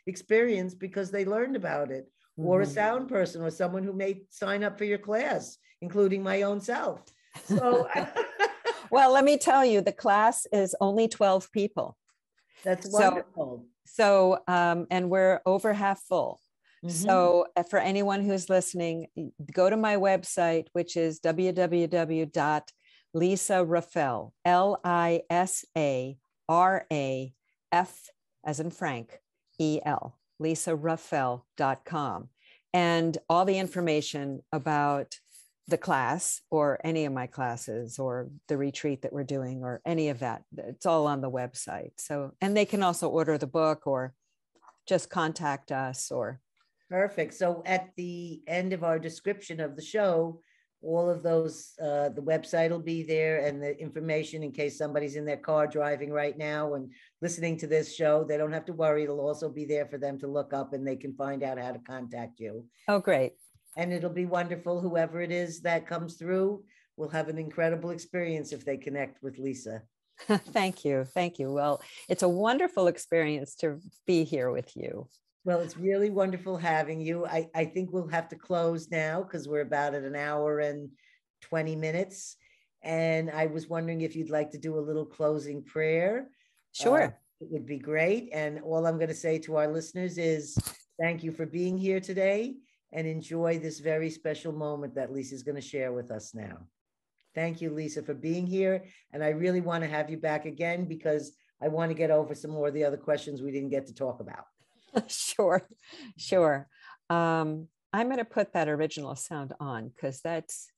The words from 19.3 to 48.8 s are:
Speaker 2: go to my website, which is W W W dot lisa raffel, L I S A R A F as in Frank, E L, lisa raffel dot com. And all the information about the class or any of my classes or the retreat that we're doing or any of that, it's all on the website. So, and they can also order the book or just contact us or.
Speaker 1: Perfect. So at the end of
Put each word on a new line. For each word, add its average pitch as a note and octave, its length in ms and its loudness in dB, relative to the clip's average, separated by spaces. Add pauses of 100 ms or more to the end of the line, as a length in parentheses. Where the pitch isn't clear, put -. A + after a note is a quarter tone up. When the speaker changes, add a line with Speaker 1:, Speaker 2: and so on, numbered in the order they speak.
Speaker 2:
go F#3 180 6
to A3 60 4
my G#3+ 200 4
website, F3+ 760 2
which E3+ 240 -2
is D#3+ 240 2
W F3 320 2
W E3+ 340 4
W D#3+ 400 2
dot D3+ 440 0 (440)
lisa F#3 500 4
raffel, D#3+ 680 0 (100)
L F3+ 400 6
I E3+ 460 4
S F3+ 340 0 (120)
A C3+ 400 0 (320)
R F3+ 440 4
A C3 400 -2 (400)
F - 360 0 (360)
as D3+ 160 -2
in E3 100 -4
Frank, C3 500 -6 (380)
E D#3 280 2
L, - 320 -4 (200)
lisa D#3+ 380 -2
raffel C#3+ 720 -2 (100)
dot C3+ 280 0
com. B2+ 440 -6 (460)
And E3+ 420 4 (120)
all F3 160 6
the F#3+ 140 2
information D3+ 840 -2 (120)
about C#3+ 680 0 (500)
the D#3+ 100 2
class C#3 600 0 (100)
or D3 320 2
any D#3+ 220 0
of C#3 80 -2
my B2+ 160 -4
classes A#2+ 720 -6
or B2+ 280 -4 (200)
the D3 80 0
retreat C#3 460 -4
that C3+ 100 -6
we're C#3+ 100 -4
doing C3 400 -4
or B2 240 -6
any D#3+ 220 0
of C3 100 -4
that, A#2+ 240 -4 (160)
it's - 280 -10
all D#3+ 200 4
on C#3+ 140 0
the C3 100 -4
website. - 680 -6
So, C#3+ 440 -8
and G3 160 2
they G#3 80 6
can G3+ 180 0
also F3 260 2
order D#3 300 2
the D3 80 -4
book D#3 400 0
or C3 260 0 (760)
just F3+ 220 0
contact D#3 640 -2
us C3 380 -4
or. B2+ 300 -4 (480)
Speaker 1:
Perfect. F#3 460 -2
So F3 320 0
at F#3 300 0
the F3 520 -10
end F3+ 240 -2
of E3+ 100 -4